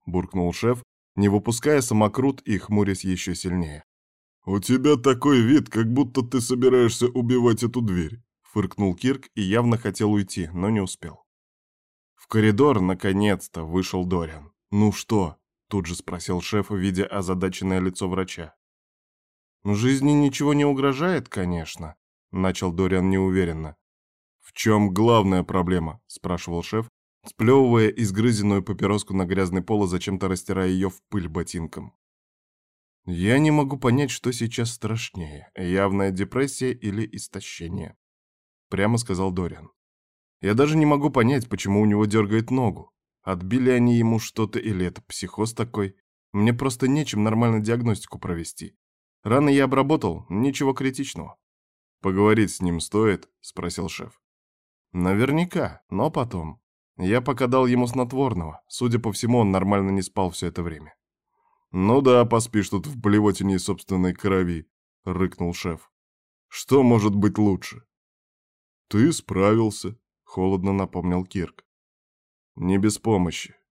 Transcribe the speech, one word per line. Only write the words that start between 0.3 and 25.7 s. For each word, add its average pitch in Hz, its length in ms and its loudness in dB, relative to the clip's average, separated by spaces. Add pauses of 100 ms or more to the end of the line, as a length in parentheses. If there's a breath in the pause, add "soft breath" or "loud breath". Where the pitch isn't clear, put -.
шеф, 120 300 -2 (320)
не 101 140 4
выпуская 117 520 2
самокрут 120 600 0
и 104 160 -2
хмурясь 101 480 -2
ещё 92 280 -4
сильнее. 85 500 -6 (640)
«У 98 140 -2
тебя 131 380 4
такой 131 420 4
вид, 127 300 4
как 113 240 0
будто 135 280 0
ты 120 200 -2
собираешься 123 680 2
убивать 120 560 2
эту 120 180 -2
дверь», 90 400 -2 (200)
фыркнул 98 520 -2
Кирк 127 420 -4
и 110 60 -4
явно 113 360 2
хотел 107 340 -2
уйти, 95 400 -2
но 90 180 -2
не 110 120 0
успел. 85 420 -10 (920)
В - 120 -20
коридор 110 540 4
наконец-то 95 800 0
вышел 90 420 -2
Дориан. 80 460 -6 (180)
«Ну 104 220 4
что?» 95 460 -2 (320)
тут 98 160 -2
же 85 100 -8
спросил 87 460 -6
шеф, 104 300 -4
видя 95 340 -2
озадаченное 95 760 -4
лицо 92 300 -4
врача. 92 440 -8 (1080)
«Жизни 127 480 2
ничего 147 420 2
не 143 120 2
угрожает, 139 640 0
конечно», 87 640 -6 (360)
начал 92 420 -2
Дориан 92 360 0
неуверенно. 92 680 -2 (640)
«В - 100 -20
чём 107 420 2
главная 101 500 4
проблема?» 87 640 -2